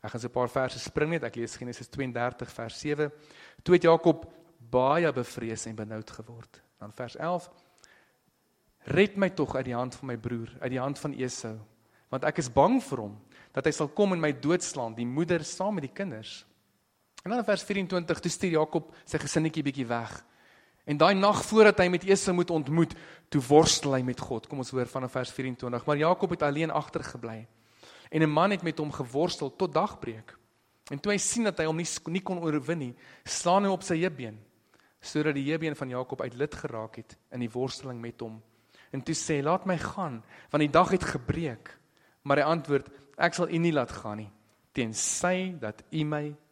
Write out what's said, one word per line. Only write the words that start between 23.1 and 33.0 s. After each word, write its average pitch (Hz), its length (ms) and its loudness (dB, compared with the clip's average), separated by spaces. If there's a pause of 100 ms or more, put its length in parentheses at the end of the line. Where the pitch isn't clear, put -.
toe 143 80 4
worstel 143 540 8
hy 127 100 0
met 123 160 -4
God. 113 260 -6
Kom 139 140 -8
ons 123 80 -8
hoor 127 160 0
vanaf 127 260 -6
vers 127 220 -4
vierentwintig. 123 520 -6
Maar 147 120 2
Jakob 170 320 2
het 170 160 -2
alleen 151 240 0
agtergebly. 117 760 -8 (640)
En 156 100 2
'n 156 80 6
man 165 220 4
het 190 100 -2
met 165 160 -4
hom 151 140 -4
geworstel 139 640 -2
tot 175 180 -2
dagbreek. 117 640 -4 (540)
En 143 80 -6
toe 208 120 -2
hy 202 60 2
sien 233 260 0
dat 196 140 0
hy 160 80 2
hom 160 120 0
nie 170 80 -2
s-, - 200 -8
nie 175 160 -2
kon 185 160 -4
oorwin 156 400 -2
nie, 123 180 -6 (280)